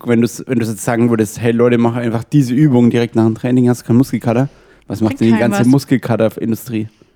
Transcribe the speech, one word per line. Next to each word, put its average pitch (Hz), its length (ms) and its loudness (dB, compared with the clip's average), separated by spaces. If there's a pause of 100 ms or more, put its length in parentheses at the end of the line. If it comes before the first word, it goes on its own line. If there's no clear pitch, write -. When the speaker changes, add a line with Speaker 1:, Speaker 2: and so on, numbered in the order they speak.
Speaker 1:
wenn 117 160 2
du's, - 240 -4
wenn 127 120 -2
du's 117 100 -2
jetzt 107 160 -8
sagen 117 260 0
würdest, 110 300 0
hey 117 120 0
Leute, 120 260 2
mach 117 180 0
einfach 117 280 -4
diese 127 300 0
Übung 123 360 4
direkt 117 240 -2
nach 113 120 2
dem 113 80 0
Training, 123 360 0
hast 120 120 -2
du - 40 -16
keinen 113 120 0
Muskelkater. 127 500 0 (380)
Was - 160 -8
macht 170 140 -2
Speaker 2:
Bringt - 40 -20
Speaker 1:
denn 113 80 2
die 113 40 4
Speaker 2:
keinem 110 80 2 (100)
Speaker 1:
ganze 101 100 0
Speaker 2:
was. 117 60 2
Speaker 1:
Muskelkaterindustrie? 113 1200 -2 (280)